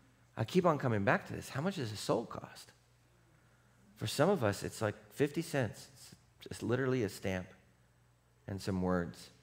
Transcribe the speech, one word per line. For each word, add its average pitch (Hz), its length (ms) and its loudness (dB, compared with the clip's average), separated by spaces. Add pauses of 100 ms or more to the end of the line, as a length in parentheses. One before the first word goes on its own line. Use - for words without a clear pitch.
(360)
I 117 80 0
keep 175 220 4
on 156 120 6
coming 113 260 2
back 147 220 4
to - 60 -10
this. 80 160 -8
How 135 140 -4
much 190 140 -2
does 123 140 -2
a 107 60 -6
soul 190 300 0
cost? - 440 -12 (1300)
For 117 100 -2
some 143 220 4
of 185 160 2
us, 101 180 2
it's - 180 -6
like 104 140 2 (180)
fifty 147 300 0
cents. - 520 -2
It's - 200 -20 (340)
just - 140 -10
literally 127 400 2
a 98 60 2
stamp 92 380 -4 (1000)
and 98 140 -6
some 95 220 -2
words. 90 480 0 (120)